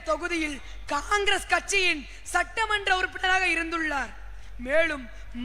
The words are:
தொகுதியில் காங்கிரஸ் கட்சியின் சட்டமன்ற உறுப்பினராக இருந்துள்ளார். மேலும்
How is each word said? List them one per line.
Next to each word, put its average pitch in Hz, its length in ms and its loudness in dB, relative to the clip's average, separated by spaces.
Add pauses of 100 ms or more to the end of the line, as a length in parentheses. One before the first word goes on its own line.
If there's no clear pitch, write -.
தொகுதியில் 311 480 -2 (360)
காங்கிரஸ் 392 600 2
கட்சியின் 349 480 2 (320)
சட்டமன்ற 403 680 0
உறுப்பினராக 370 460 2 (100)
இருந்துள்ளார். 320 560 -2 (560)
மேலும் 302 380 2 (400)